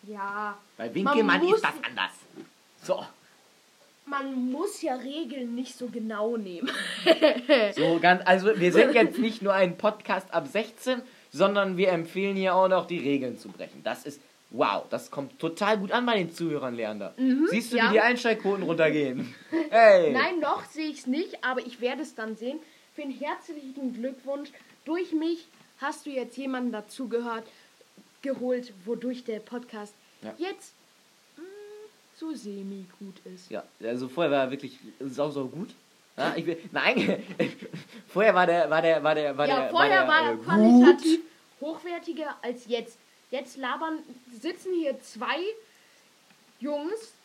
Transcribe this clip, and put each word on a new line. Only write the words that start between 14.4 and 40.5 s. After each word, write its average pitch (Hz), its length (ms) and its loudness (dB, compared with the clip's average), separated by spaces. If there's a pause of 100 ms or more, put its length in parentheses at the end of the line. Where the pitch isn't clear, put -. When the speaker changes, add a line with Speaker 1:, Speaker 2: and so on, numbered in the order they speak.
Speaker 2:
wow, 110 400 0
das - 220 -8
kommt 139 280 -12
total 202 380 0
gut 196 140 -4
an 240 140 0
bei 233 120 0
den 165 160 -4
Zuhörern, 143 420 -4
Leander. 107 420 -6
Speaker 1:
Mhm, 262 320 2
Speaker 2:
Siehst 233 240 -2
du, 240 40 0
Speaker 1:
ja. 226 120 4
Speaker 2:
wie 208 40 2
die 214 80 6
Einschaltquoten 220 600 0
runtergehen? 151 680 0 (180)
Speaker 1:
<laughs> 320 180 -2
Speaker 2:
Hey! - 420 8
Speaker 1:
Nein, 320 300 0
noch 294 240 -2
sehe 311 240 -8
ich's - 180 -12
nicht, 302 380 -4
aber 254 200 -2
ich - 140 -16
werde 247 220 -4
es 277 120 -10
dann 220 220 -8
sehen. 247 240 -8 (340)
Finn, 294 160 -10
herzlichen 277 840 -8
Glückwunsch. 269 560 -8 (340)
Durch 339 300 -4
mich 330 340 -4 (320)
hast - 260 -8
du 294 40 -10
jetzt 247 280 -8
jemanden 254 360 -6
dazu 214 340 -10
gehört, 226 380 -6 (760)
geholt, 247 520 -4 (100)
wodurch 240 400 -6
der 214 160 -8
Podcast 214 540 -14 (280)
Speaker 2:
Ja. - 160 -12
Speaker 1:
jetzt, 370 360 -10 (640)
mm, 294 40 -20 (760)
so 320 160 -10
semi-gut 196 800 -14 (180)
ist. - 160 -20
Speaker 2:
Ja, 107 140 -10 (180)
also 123 280 -6
vorher 165 220 -2
war 139 120 2
er 127 80 -4
wirklich 139 260 -12 (220)
sau, 139 320 -4
sau 139 140 -6
gut. 147 240 -12 (480)
Ja, 147 180 -2
ich 165 100 -6
will, 165 120 -2 (160)
nein, 190 500 0 (420)
<laughs> - 440 -16
vorher 196 260 4
war 180 100 6
der, 170 240 2
war 156 120 2
der, 160 200 4
war 151 140 2
der, 147 220 -2
war 147 100 2
Speaker 1:
Ja, 269 140 2
Speaker 2:
der, 262 80 -4
Speaker 1:
vorher 370 360 4
Speaker 2:
war 311 160 4
der, 233 240 -2
Speaker 1:
war 190 120 2